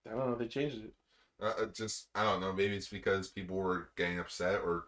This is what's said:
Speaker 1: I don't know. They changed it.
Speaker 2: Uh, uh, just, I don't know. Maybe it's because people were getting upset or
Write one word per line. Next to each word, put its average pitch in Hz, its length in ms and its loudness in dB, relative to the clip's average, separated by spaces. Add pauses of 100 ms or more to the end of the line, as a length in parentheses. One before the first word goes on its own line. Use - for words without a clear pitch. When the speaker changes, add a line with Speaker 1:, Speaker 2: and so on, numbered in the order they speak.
Speaker 1:
I 110 40 -10
don't 113 80 -2 (120)
know. 120 40 2
They 117 120 -2
changed 139 300 -2
it. 107 160 -12 (460)
Speaker 2:
Uh, 107 220 0
uh, 113 60 4
just, 107 480 -6
I 104 80 2
don't 98 180 4
know. 95 100 0
Maybe 98 240 2
it's 95 120 -6
because 95 400 2
people 92 300 -4
were 92 380 0
getting 87 240 0
upset 90 360 0
or 85 320 0